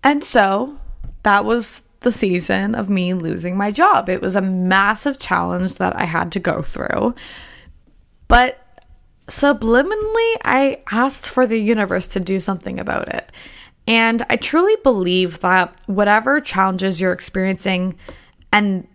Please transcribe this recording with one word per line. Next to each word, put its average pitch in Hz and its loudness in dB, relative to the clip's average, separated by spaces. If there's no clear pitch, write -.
And 294 2
so 220 0
that 208 4
was 226 -4
the 247 2
season 190 0
of 196 -4
me 185 0
losing 175 -4
my 202 -2
job. 330 2
It 185 -2
was 190 -2
a 196 2
massive 190 0
challenge 180 -2
that - -2
I - 0
had 165 -2
to 196 -4
go 170 -2
through, - -2
but 247 4
subliminally, 427 2
I 262 2
asked 254 -2
for 254 2
the 226 0
universe 202 0
to 190 -4
do 190 -2
something 190 -6
about - -4
it. - -10
And 226 2
I 240 0
truly 370 2
believe 185 2
that 185 2
whatever 214 2
challenges 190 -2
you're 185 0
experiencing 185 -2
and 202 0